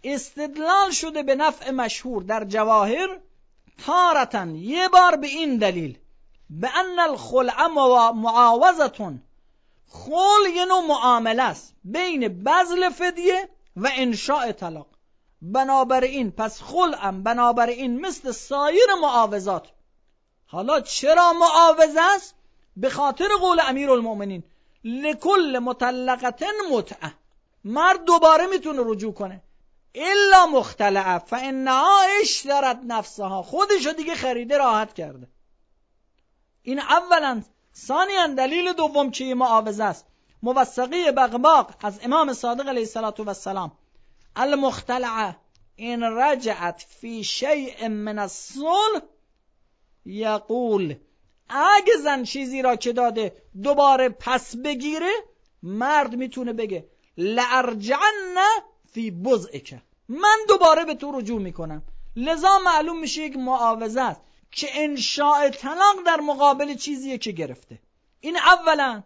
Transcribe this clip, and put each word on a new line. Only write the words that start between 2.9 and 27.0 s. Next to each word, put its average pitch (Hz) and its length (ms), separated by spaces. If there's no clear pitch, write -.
تارتن، 277 680
یه 285 340
بار 359 280
به 285 100
این 285 300
دلیل، 180 420
به 170 180
ان 359 200
الخلع 262 720
موا-، 247 460
معاوضتون، 233 1080
خلع 381 680
یه 359 100
نوع 370 220
معامله 240 560
است - 320
بین 302 440
بذل 349 440
فدیه 359 600
و 214 200
انشاء 247 560
طلاق. 160 340
بنابراین 262 880
پس - 320
خلعم 254 600
بنابراین 240 800
مثل 277 320
سایر 302 680
معاوضات. 208 640
حالا 240 340
چرا 330 520
معاوضه 320 680
است؟ - 200
به 233 140
خاطر 285 380
قول 359 200
امیرالمؤمنین 233 800
لکل 302 800
مطلقة 254 840
متعه، 185 400